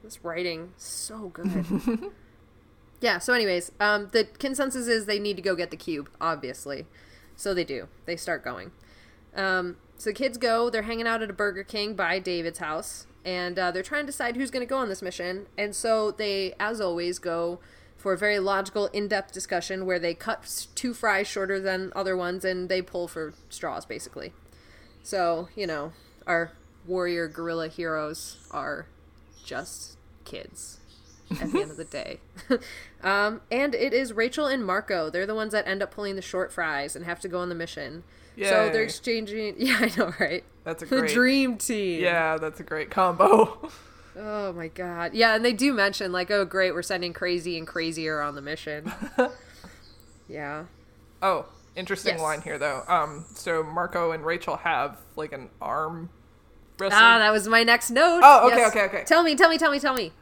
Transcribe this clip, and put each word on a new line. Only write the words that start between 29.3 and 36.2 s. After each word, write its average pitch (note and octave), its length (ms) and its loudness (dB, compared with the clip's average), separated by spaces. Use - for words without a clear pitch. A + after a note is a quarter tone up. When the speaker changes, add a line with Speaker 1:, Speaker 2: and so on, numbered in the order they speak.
Speaker 1:
just - 540 -12
kids - 540 -16
at D4+ 100 -4
the F4 100 0
end G4+ 120 -6
of - 40 -14
the D#3+ 80 -12
day. - 360 -10
<laughs> B3 120 2
Um, G3+ 400 2
and C4+ 220 2
it A#3+ 200 0
is B3 200 0
Rachel B3 320 0
and C4 200 0
Marco. F#3 440 -2
They're F3 160 -2
the G#3+ 80 -4
ones A3 180 -4
that G#3+ 160 0
end F#3+ 120 -2
up G3+ 120 -4
pulling G3+ 240 -6
the F#3+ 60 -8